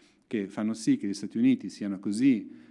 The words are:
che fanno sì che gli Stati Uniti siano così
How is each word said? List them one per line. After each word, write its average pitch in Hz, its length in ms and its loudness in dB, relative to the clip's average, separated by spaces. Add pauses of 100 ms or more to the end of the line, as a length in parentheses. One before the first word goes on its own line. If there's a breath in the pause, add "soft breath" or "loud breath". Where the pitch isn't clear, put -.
(280 loud breath)
che 101 200 -4
fanno 110 280 -4
sì 135 200 2
che 107 120 -2
gli 101 60 -2
Stati 107 260 -6
Uniti 120 300 4
siano 101 300 -6
così 110 480 2 (240 loud breath)